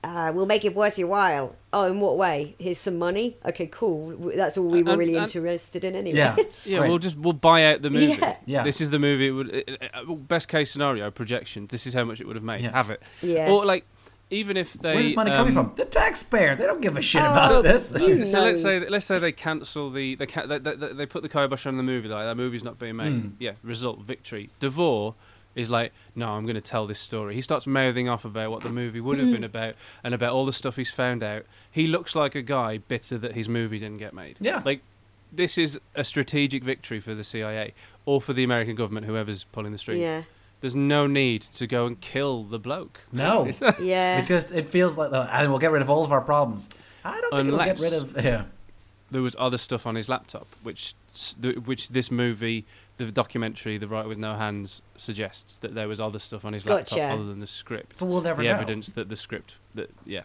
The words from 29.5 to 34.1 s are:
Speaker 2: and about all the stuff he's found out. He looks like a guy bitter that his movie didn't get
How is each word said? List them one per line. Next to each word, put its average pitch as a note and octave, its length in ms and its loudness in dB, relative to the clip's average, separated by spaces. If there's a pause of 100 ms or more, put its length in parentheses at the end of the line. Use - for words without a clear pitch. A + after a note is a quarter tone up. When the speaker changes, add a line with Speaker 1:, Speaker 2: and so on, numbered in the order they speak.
Speaker 2:
and A#2+ 100 -2
about A#2+ 180 0
all C3+ 140 2
the C3+ 60 -2
stuff - 240 -6
he's B2+ 140 -6
found B2 340 -2
out. G#2+ 220 -8 (260)
He D#3+ 160 2
looks E3+ 260 -2
like D3 220 0
a C#3 60 -6
guy A#2 360 -2
bitter A#2 400 -6
that A2+ 140 -6
his A2 160 -4
movie A2+ 320 -2
didn't G#2+ 180 -12
get G#2 160 -14